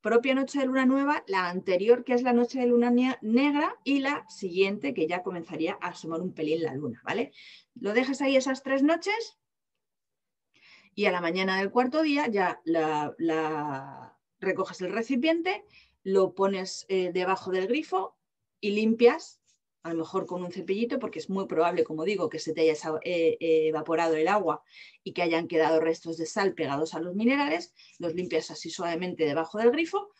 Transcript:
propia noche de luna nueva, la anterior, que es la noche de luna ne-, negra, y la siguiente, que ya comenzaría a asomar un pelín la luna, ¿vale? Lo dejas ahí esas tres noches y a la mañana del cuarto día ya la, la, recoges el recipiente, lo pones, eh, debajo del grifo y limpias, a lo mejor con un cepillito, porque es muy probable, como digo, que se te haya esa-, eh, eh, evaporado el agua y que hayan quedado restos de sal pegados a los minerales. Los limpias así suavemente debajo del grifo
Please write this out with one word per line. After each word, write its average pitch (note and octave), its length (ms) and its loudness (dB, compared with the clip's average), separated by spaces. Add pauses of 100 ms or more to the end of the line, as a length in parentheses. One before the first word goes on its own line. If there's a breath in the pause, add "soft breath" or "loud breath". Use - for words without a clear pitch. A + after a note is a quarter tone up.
propia A#3+ 340 4
noche C4+ 240 0
de C4+ 80 0
luna C4 200 2
nueva, C#4 400 2
la F#3 220 0
anterior, F#3+ 540 4
que B3+ 120 -2
es A#3+ 80 2
la B3+ 100 2
noche A#3+ 260 2
de B3 80 0
luna A#3+ 240 4
ne-, B3+ 300 2
negra, D4 640 2
y C#4 160 2
la C#4 280 -4
siguiente, G3 680 -2
que D#3+ 120 0
ya F3 160 -2
comenzaría F3 580 -6
a F3+ 80 -6
asomar E3 340 -8
un F#3 100 -6
pelín D#3 300 -2
la C3 120 -4
luna, C3+ 300 -8
¿vale? G3+ 260 -4 (440 loud breath)
Lo G3+ 180 -6
dejas B3+ 280 0
ahí C#4 140 2
esas C4 280 0
tres C4+ 200 0
noches F4+ 560 0 (1600 soft breath)
y G3+ 100 -2
a F#3+ 80 2
la F3+ 80 -2
mañana F#3+ 380 0
del G3 120 -2
cuarto B3+ 320 2
día D4 260 0
ya G3 360 0
la, D#3 540 0
la, D3 1000 -4 (200)
recoges - 420 -4
el F#3 120 -6
recipiente, D#4+ 720 -2 (380 soft breath)
lo F#3+ 320 2
pones, F#3+ 540 -2
eh, F#3 240 0
debajo F#3 380 -2
del F#3 160 0
grifo D#4+ 500 -2 (440)
y G3+ 100 -2
limpias, A3+ 720 4 (420)
a E3+ 80 -8
lo E3 60 -4
mejor E3 280 -4
con F3+ 180 -6
un F3+ 80 -8
cepillito, G3+ 480 -4
porque D#3+ 200 -8
es D#3 100 -10
muy F#3+ 180 -4
probable, E3+ 380 0
como D#3 200 -8
digo, F#3 260 -2
que D#3+ 80 -8
se D#3 160 -6
te E3 80 0
haya D#3+ 100 6
esa-, D#3 300 -4
eh, E3 380 2
eh, D#3+ 280 4
evaporado D#3+ 460 2
el D#3 140 2
agua F#3+ 340 2 (400 loud breath)
y - 100 -10
que F3+ 100 -2
hayan E3 260 0
quedado D#3+ 320 4
restos D#3+ 360 -2
de D#3+ 100 -4
sal G3 280 0
pegados D3 400 -2
a D#3+ 60 -6
los F3+ 140 -6
minerales. C#4+ 600 0 (240 soft breath)
Los E3+ 160 -4
limpias E3 360 -2
así D#3+ 200 -12
suavemente E3+ 560 -2
debajo E3 320 -2
del A#3 140 6
grifo E4 480 -2